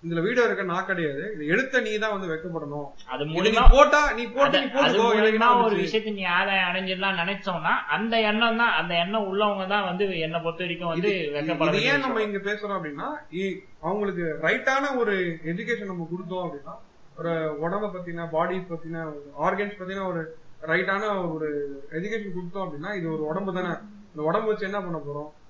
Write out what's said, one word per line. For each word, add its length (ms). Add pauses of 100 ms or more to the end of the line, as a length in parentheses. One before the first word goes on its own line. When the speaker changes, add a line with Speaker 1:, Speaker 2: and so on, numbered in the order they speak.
Speaker 1:
இதுல 180
வீடியோ 240
இருக்க 180
நான் 240
கிடையாது, 440
இது 160
எடுத்த 340
நீ 160
தான் 180
வந்து 140
வெட்கப்படணும். 580 (200)
Speaker 2:
அது 160
Speaker 1:
இது 100
Speaker 2:
மூலியமா 300
Speaker 1:
நீ 100
போட்டா, 280 (100)
நீ 140
போட்டு 320
Speaker 2:
அது, 60
Speaker 1:
நீ 40
Speaker 2:
அது 60
Speaker 1:
போட்டுக்கோ, 320
எனக்கு 140
Speaker 2:
மூலியமா 180
Speaker 1:
என்ன 140
Speaker 2:
ஒரு 120
Speaker 1:
வந்துச்சு? 200
Speaker 2:
விஷயத்தை 300
நீ 180
ஆதாயம் 380
அடைஞ்சிடலாம் 520
நினைச்சோம்னா 540 (140)
அந்த 320
எண்ணம் 380
தான், 140
அந்த 220
எண்ணம் 340
உள்ளவங்க 380
தான் 220
வந்து 180 (120)
என்னை 220
பொறுத்த 220
வரைக்கும் 300
வந்து 200
Speaker 1:
இது, 180
Speaker 2:
வெட்கப்பட 380
Speaker 1:
இது 80
Speaker 2:
வேண்டிய 160
Speaker 1:
ஏன் 100
நம்ம 140
Speaker 2:
விஷயம். 120
Speaker 1:
இங்க 140
பேசுறோம் 340
அப்படின்னா, 320 (240)
இ-, 220 (260)
அவங்களுக்கு 460 (140)
ரைட்டான 560
ஒரு 180 (300)
எஜுகேஷன் 480
நம்ம 160
கொடுத்தோம் 360
அப்படின்னா, 300 (400)
ஒரு 160 (280)
உடம்ப 280
பத்தின, 420
பாடி 320
பத்தின, 420 (360)
ஆர்கன்ஸ் 400
பத்தின 260
ஒரு 160 (440)
ரைட்டான 380 (260)
ஒரு 180 (440)
எஜுகேஷன் 440
கொடுத்தோம் 300
அப்படின்னா, 300
இது 160
ஒரு 140
உடம்பு 280
தானே, 180 (360)
இந்த 160
உடம்பு 260
வச்சு 200
என்ன 120
பண்ண 180
போறோம்? 320 (180)